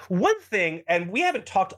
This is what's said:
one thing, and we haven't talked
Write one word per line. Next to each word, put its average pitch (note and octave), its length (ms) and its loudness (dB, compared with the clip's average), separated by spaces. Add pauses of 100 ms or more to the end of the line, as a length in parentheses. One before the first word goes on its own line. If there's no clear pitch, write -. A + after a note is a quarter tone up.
one E4 320 2
thing, E3+ 480 -2
and F3 220 0
we A#3 120 -2
haven't F4 260 -2
talked F#3+ 300 0